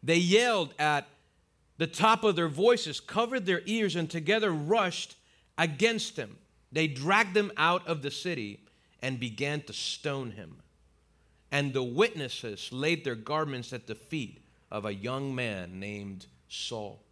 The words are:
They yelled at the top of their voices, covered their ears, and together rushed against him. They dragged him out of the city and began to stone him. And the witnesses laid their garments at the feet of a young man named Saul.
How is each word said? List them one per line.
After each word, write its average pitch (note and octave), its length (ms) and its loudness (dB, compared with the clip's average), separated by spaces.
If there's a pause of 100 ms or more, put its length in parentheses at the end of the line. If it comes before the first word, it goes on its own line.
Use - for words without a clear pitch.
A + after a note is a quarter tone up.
They E3 140 4
yelled F#3+ 600 4
at D3+ 300 2 (680)
the D#3+ 100 0
top A3 380 4
of G3+ 100 6
their E3 140 2
voices, E3+ 500 4
covered A#3 460 -2
their F3 200 2
ears, G#3 300 0
and E3 160 0
together F#3+ 400 2
rushed F3 640 0 (420)
against E3+ 600 0
him. A2+ 200 -10 (320)
They D#3 200 2
dragged F#3 480 2
him G#3 180 2
out F3 320 2
of D#3+ 140 -2
the C#3 100 -4
city A#2+ 540 -6 (360)
and C3 160 -2
began B2+ 440 -2
to B2+ 100 -14
stone C#3 600 -6
him. G2 300 -14 (920)
And C#3+ 200 0
the C3 120 0
witnesses B2+ 840 -2
laid C#3+ 360 0
their B2+ 100 -2
garments C3+ 560 -4
at B2 160 -10
the A2 80 -8
feet - 500 -10 (240)
of G#2 140 -6
a G#2 100 -4
young C3 400 -4
man F#2+ 460 -6
named G2+ 480 -10 (220)
Saul. G#2 520 -8 (100)